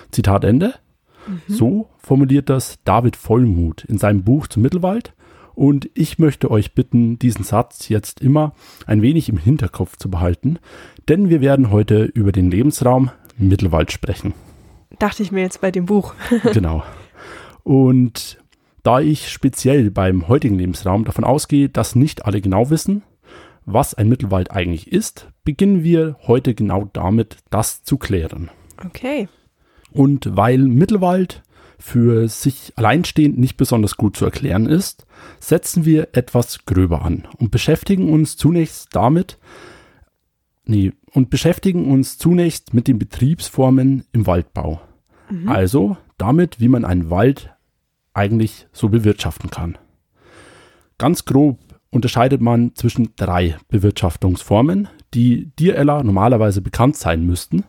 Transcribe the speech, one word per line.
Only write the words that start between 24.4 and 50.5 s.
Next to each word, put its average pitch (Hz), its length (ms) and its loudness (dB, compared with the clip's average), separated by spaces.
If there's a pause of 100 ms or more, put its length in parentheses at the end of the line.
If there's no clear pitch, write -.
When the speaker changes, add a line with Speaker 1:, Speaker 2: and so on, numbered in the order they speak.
Speaker 1:
eigentlich 87 400 -6
ist, - 360 -6 (160)
beginnen 185 380 0
wir 160 340 0 (100)
heute 127 280 2
genau 101 380 -2
damit, 104 440 -2 (140)
das - 320 -4
zu 139 160 -2
klären. 85 500 -6 (380)
Speaker 2:
Okay. 254 420 -8 (600)
Speaker 1:
Und 135 460 0
weil 117 220 2
Mittelwald 180 840 2 (380)
für 117 480 0
sich - 480 -6
alleinstehend 143 640 0
nicht 127 180 0
besonders 113 400 0
gut 101 200 -2
zu - 80 -4
erklären 98 420 -2
ist, 156 400 -2 (320)
setzen 170 460 -2
wir 156 280 2
etwas - 540 -4
gröber 90 380 0
an 85 220 -4 (120)
und 107 120 -2
beschäftigen 160 600 0
uns 156 240 0
zunächst 160 560 0
damit, 135 460 0 (1300)
nee, 101 280 0 (200)
und 131 180 2
beschäftigen 175 600 0
uns 131 280 0
zunächst 170 560 0
mit 117 140 2
den 110 100 2
Betriebsformen 131 1120 0
im 110 140 0
Waldbau. 82 540 -2 (500)
Speaker 2:
Mhm. 185 180 -6
Speaker 1:
Also 143 480 0 (200)
damit, 151 440 0
wie 117 80 4
man 127 160 2
einen 87 260 -2
Wald 110 400 0 (600)
eigentlich 107 600 -2
so - 160 -2
bewirtschaften 101 640 0
kann. 82 280 -10 (1200)